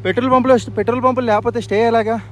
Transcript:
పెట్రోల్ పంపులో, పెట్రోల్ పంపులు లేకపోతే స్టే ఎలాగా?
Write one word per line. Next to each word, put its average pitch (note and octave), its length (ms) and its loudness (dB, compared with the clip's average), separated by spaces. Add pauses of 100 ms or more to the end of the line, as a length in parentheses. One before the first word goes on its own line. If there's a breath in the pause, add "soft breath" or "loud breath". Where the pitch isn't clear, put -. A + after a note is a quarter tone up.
పెట్రోల్ B3 300 0
పంపులో, B3+ 220 4 (240)
పెట్రోల్ A#3 260 -2
పంపులు B3+ 240 0
లేకపోతే A3 360 0
స్టే G3+ 120 -2 (140)
ఎలాగా? A3+ 240 0 (160)